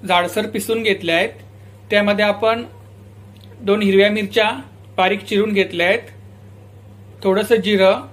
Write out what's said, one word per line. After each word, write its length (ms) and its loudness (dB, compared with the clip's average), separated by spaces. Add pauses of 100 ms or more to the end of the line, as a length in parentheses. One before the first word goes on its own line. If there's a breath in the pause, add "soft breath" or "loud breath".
जाडसर 380 0
पिसून 360 -4
घेतल्या 340 0
आहेत. 120 0 (600 loud breath)
त्यामध्ये 340 2
आपण 400 0 (960)
दोन 220 0
हिरव्या 280 4
मिरच्या 400 0 (460)
बारीक 280 0
चिरून 280 0
घेतल्या 340 0
आहेत, 160 0 (1200)
थोडंसं 320 2
जिरं 460 2 (120)